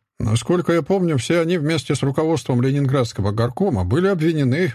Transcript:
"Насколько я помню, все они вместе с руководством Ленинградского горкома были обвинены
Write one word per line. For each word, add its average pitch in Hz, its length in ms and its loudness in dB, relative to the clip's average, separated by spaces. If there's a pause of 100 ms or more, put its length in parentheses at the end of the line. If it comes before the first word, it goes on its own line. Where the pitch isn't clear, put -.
(180)
"Насколько 120 540 0
я 165 100 2
помню, 170 360 0
все 170 220 0
они 170 180 0
вместе 156 360 -2
с - 80 -4
руководством 139 600 0
Ленинградского 131 720 0
горкома 117 520 0
были 143 220 0
обвинены 156 680 0